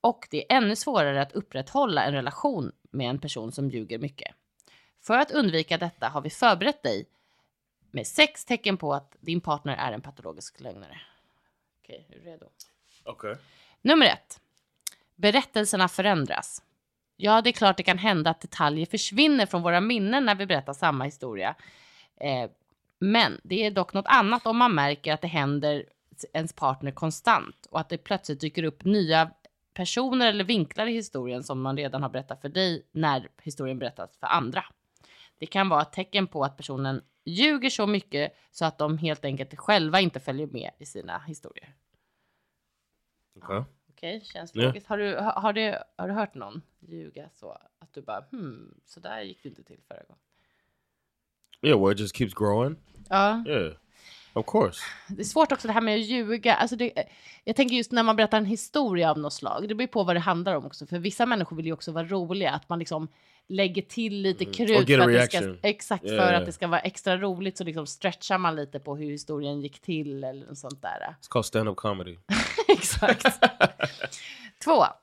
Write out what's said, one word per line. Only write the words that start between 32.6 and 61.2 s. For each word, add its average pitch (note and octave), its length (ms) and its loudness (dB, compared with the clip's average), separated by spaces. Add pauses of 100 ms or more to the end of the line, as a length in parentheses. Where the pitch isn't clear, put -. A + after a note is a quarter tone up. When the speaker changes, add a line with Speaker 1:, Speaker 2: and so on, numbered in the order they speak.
Speaker 1:
när C#3+ 360 0 (140)
historien C3+ 360 -8
berättas A#2 420 -10
för C3+ 60 -8
andra. C3 380 0 (760)
Det D#3 80 -12
kan F#3+ 220 0
vara D#3 140 4
ett D#3 100 -4
tecken F#3+ 340 -2
på D3+ 180 -2
att C#3 120 -4
personen C3+ 460 -6 (220)
ljuger B3+ 460 2
så G#3+ 160 -2
mycket D3 460 -2 (180)
så - 140 -6
att D#3 140 -2
de D3+ 200 0
helt D#3 260 -4
enkelt C3+ 340 -8
själva F3+ 420 2
inte E3+ 200 0
följer D3 260 -6
med - 320 -10
i D3 80 -20
sina F2 320 -12
historier. D3 560 -18 (1700)
Speaker 2:
Okej. G#2 220 -4 (260)
Speaker 1:
Okej, G3+ 340 -12
känns E3+ 300 -14
Speaker 2:
Ja. A3 80 0
Speaker 1:
logiskt. G3+ 240 0
Har G#3 120 -4
du, G3+ 180 -2
har, G#3 160 -2
har G#3+ 200 0
du, G#3+ 260 -2 (180)
har F3+ 120 -6
du G3 60 -4
hört G#3 200 -4
någon A#2 280 -14 (180)
ljuga E3 540 -18
så F2+ 160 -20 (280)
att - 160 -20
du C#3 80 -16
bara, A2 300 -10
"Hmm, B2 420 -14 (120)
så - 140 -20
där A2 200 -12
gick G2 220 -14
det D3 60 -14
inte - 140 -20
till - 260 -20
förra - 140 -18
gången"? - 180 -20 (1400)
Speaker 2:
Yeah, A2+ 220 6
where G2 80 6
it G2+ 80 0
just G#2 160 -6
keeps G#2+ 180 -2
growing. A2+ 420 0 (320)
Speaker 1:
Ja. G#3 380 2
Speaker 2:
Yeah, G2 260 -2 (600)
of A2+ 140 -2
course. - 360 2 (260)
Speaker 1:
Det G3 140 -8
är - 20 -4
svårt D4 280 4
också B3+ 160 -4
det A3 60 0
här A3+ 60 6
med A3+ 140 2
att G#3+ 120 0
ljuga. A#3 480 2
Alltså A#3+ 220 0
det, A#3 160 -2 (520)
jag - 120 -2
tänker B3+ 200 4
just A#3 160 -2
när A#3 100 4
man A3 140 6
berättar A3 220 4
en A3 60 2
historia G3 640 2
av D3+ 80 2
något D3 140 -4
slag. D3 360 -4
Det G#3+ 60 -2
beror A#3+ 140 -2
på G#3 160 0
vad F3 120 2
det F3 40 2
handlar F3 340 0
om C#3 120 -4
också. D3 200 -14
För F3 120 -6
vissa G3+ 280 0